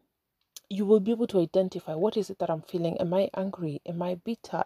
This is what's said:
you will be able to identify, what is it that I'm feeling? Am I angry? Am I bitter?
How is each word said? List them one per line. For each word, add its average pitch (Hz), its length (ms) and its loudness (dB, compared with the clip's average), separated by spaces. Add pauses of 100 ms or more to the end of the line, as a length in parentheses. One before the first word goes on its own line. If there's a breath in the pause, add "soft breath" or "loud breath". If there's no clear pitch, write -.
(680)
you 202 160 -2
will 208 160 8
be 202 100 0
able 233 160 0
to 196 140 2
identify, 185 540 0
what 202 220 0
is 196 120 -2
it 196 100 -12
that 175 100 0
I'm 160 120 -2
feeling? 170 380 -2
Am 170 140 0
I 190 220 2
angry? 180 500 -4
Am 170 160 -6
I 180 140 -2
bitter? 180 500 -6